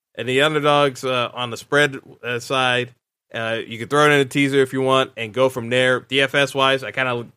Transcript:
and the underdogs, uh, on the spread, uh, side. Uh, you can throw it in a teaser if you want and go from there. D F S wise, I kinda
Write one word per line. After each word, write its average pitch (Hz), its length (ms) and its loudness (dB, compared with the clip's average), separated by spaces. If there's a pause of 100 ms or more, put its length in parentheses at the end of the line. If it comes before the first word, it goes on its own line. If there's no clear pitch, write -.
(140)
and 113 120 -8
the 127 140 2
underdogs, 147 640 2
uh, 123 300 -2
on 120 160 -8
the 113 80 -10
spread, 143 420 0 (240)
uh, 120 140 -6
side. 123 560 -2 (380)
Uh, 113 340 -4
you 113 120 -12
can 110 100 -10
throw 147 160 4
it 147 80 6
in 143 80 4
a 139 60 2
teaser 139 320 0
if 131 160 0
you 131 80 -2
want 131 340 2
and 110 160 -8
go 131 160 2
from 117 220 -6
there. 127 300 2
D 135 200 -2
F 135 140 0
S 139 200 0
wise, 135 300 2
I 104 60 -8
kinda 120 360 -4 (100)